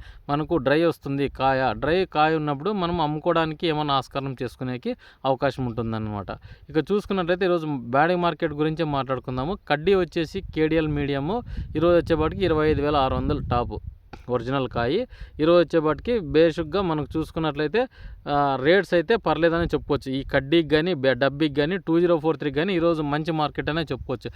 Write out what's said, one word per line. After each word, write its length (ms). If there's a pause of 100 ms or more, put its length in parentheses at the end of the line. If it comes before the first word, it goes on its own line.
(280)
మనకు 280
డ్రై 280
వస్తుంది 440
కాయ, 480
డ్రై 280
కాయ 300
ఉన్నప్పుడు 360
మనం 300
అమ్ముకోవడానికి 640
ఏమైనా 280
ఆస్కారం 480
చేసుకునేకి 540 (280)
అవకాశం 420
ఉంటుందన్నమాట. 600 (420)
ఇక 80 (160)
చూసుకున్నట్లయితే 520
ఈరోజు 220
బ్యాడీ 480
మార్కెట్ 380
గురించే 320
మాట్లాడుకుందాము. 720 (100)
కడ్డీ 260
వచ్చేసి 460
కేడిఎల్ 480
మీడియము 540 (340)
ఈరోజు 200
వచ్చేపాటికి 480
ఇరవై 260
ఐదు 120
వేల 140
ఆరు 180
వందలు 340
టాప్ 300 (520)
ఒరిజినల్ 380
కాయి. 380 (340)
ఈరోజు 180
వచ్చేపాటికి 600
బేసిక్‌గా 640
మనకు 360
చూసుకున్నట్లయితే, 680 (420)
ఆ, 340
రేట్స్ 320
అయితే 220
పర్లేదని 480
చెప్పుకోవచ్చు. 480
ఈ 100
కడ్డీకి 460
కానీ, 260
బె-, 200
డబ్బీకి 400
కానీ, 240
టూ 220
జీరో 180
ఫోర్ 180
త్రీ 140
కానీ 240
ఈరోజు 280
మంచి 300
మార్కెట్ 380
అనే 120
చెప్పుకోవచ్చు. 540